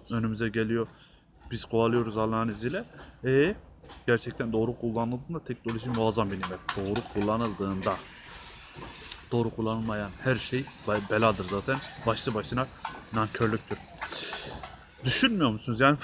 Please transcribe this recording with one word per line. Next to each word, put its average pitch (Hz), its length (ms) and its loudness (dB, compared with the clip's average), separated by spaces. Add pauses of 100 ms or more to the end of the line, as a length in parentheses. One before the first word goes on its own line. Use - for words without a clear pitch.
(100)
önümüze 113 380 0
geliyor. 110 380 0 (640)
Biz 117 140 -4
kovalıyoruz 113 540 4
Allah'ın 113 300 2
izniyle. 117 360 -4 (400)
E, 143 300 6 (520)
gerçekten 117 460 2
doğru 113 280 2
kullanıldığında 120 640 -2
teknoloji 117 460 -6
muazzam 110 400 2
bir 98 40 -2
nimet. 92 260 -6 (160)
Doğru 101 240 0 (140)
kullanıldığında. 101 840 0 (1400)
Doğru 117 180 2
kullanılmayan 110 600 -2 (100)
her 131 160 2
şey 127 240 -2
be-, 104 500 -4
beladır 107 400 4
zaten. 101 260 0 (300)
Başlı 113 280 2
başına 120 320 -2 (480)
nankörlüktür. 110 640 0 (1300)
Düşünmüyor 170 460 4
musunuz? 110 300 -2
Yani 139 240 6